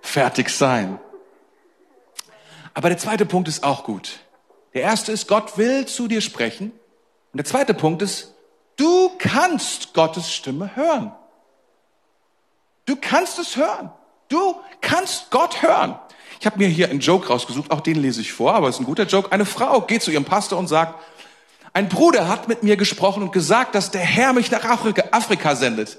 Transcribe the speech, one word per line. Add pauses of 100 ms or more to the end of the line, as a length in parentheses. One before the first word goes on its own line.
fertig
sein. (1700)
Aber
der
zweite
Punkt
ist
auch
gut. (520)
Der
erste
ist,
Gott
will
zu
dir
sprechen. (600)
Und
der
zweite
Punkt
ist, (440)
du
kannst
Gottes
Stimme
hören. (1700)
Du
kannst
es
hören. (380)
Du (220)
kannst
Gott
hören. (420)
Ich
habe
mir
hier
einen
Joke
rausgesucht,
auch
den
lese
ich
vor,
aber
es
ist
ein
guter
Joke.
Eine
Frau
geht
zu
ihrem
Pastor
und
sagt, (760)
ein
Bruder
hat
mit
mir
gesprochen
und
gesagt,
dass
der
Herr
mich
nach
Afrika,
Afrika
sendet.